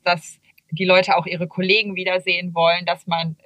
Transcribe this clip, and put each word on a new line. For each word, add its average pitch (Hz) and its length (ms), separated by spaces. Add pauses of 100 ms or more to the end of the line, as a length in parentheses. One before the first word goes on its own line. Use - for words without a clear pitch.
dass 175 340 (300)
die 190 160
Leute 185 320
auch 170 80
ihre 175 220
Kollegen 190 480
wiedersehen 180 580
wollen, 170 320
dass 170 220
man 165 380